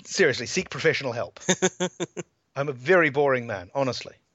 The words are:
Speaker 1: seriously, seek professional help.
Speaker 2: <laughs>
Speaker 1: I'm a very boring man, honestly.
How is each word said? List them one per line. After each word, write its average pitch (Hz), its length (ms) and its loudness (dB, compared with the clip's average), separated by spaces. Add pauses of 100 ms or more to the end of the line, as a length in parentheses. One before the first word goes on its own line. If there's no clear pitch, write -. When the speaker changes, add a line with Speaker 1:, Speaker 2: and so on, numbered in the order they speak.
Speaker 1:
seriously, 127 440 2
seek 185 220 -4
professional 139 440 0
help. 113 260 -8 (600)
Speaker 2:
<laughs> - 580 -12
Speaker 1:
I'm 143 100 -4
a 143 60 -4
very 156 360 4
boring 135 380 0
man, 98 260 -8
honestly. 131 420 -4 (200)